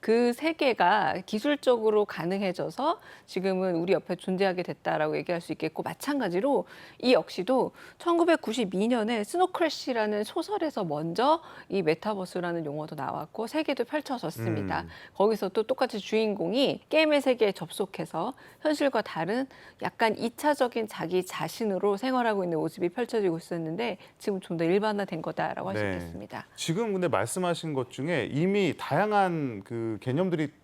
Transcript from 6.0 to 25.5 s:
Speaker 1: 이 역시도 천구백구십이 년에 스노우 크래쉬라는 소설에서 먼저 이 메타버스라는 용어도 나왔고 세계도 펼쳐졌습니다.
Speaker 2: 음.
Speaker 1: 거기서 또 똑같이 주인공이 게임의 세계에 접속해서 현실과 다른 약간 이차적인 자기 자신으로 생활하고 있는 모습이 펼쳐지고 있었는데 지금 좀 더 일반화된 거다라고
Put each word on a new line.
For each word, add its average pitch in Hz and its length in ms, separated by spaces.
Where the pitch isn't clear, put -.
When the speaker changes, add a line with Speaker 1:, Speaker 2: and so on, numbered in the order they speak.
Speaker 1:
이 247 100
역시도 185 600
천구백구십이 254 920
년에 233 360
스노우 359 240
크래쉬라는 226 760
소설에서 320 600
먼저 170 580
이 196 140
메타버스라는 175 840
용어도 151 300
나왔고 147 540
세계도 294 360
펼쳐졌습니다. 151 1000
Speaker 2:
음. 170 60
Speaker 1:
거기서 202 360
또 214 140
똑같이 247 340
주인공이 208 920
게임의 302 320
세계에 233 320
접속해서 175 800
현실과 294 420
다른 208 440
약간 220 340
이차적인 240 720
자기 180 380
자신으로 196 720
생활하고 233 460
있는 170 140
모습이 165 300
펼쳐지고 202 480
있었는데 170 600
지금 196 220
좀 180 160
더 165 80
일반화된 196 560
거다라고 160 480